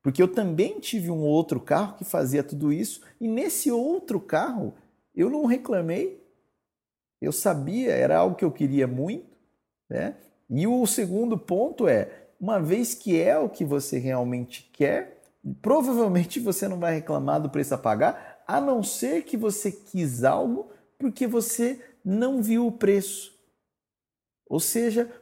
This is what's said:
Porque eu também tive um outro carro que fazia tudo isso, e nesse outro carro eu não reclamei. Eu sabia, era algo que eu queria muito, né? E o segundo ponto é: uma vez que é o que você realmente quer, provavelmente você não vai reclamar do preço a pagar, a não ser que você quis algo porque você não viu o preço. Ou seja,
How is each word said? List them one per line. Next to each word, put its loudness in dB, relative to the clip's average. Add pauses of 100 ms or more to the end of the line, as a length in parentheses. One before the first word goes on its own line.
Porque 2
eu 8
também 0
tive -4
um -2
outro 2
carro 0
que -12
fazia 0
tudo -2
isso, -6 (180)
e -4
nesse -2
outro -2
carro -2 (420)
eu 2
não 0
reclamei. 0 (1000)
Eu -2
sabia, 0
era 4
algo 4
que -2
eu 2
queria 0
muito, -6 (520)
né? -4 (340)
E 0
o 2
segundo 0
ponto 0
é: 4 (300)
uma 0
vez 0
que 2
é 4
o 0
que -4
você -2
realmente -4
quer, 0 (400)
provavelmente 2
você -2
não -6
vai 0
reclamar 0
do -2
preço -2
a -2
pagar, 0
a 0
não 2
ser -2
que -6
você -2
quis -4
algo 0 (260)
porque -2
você 0 (240)
não 0
viu 2
o 0
preço. 0 (1120)
Ou 0
seja, 0 (160)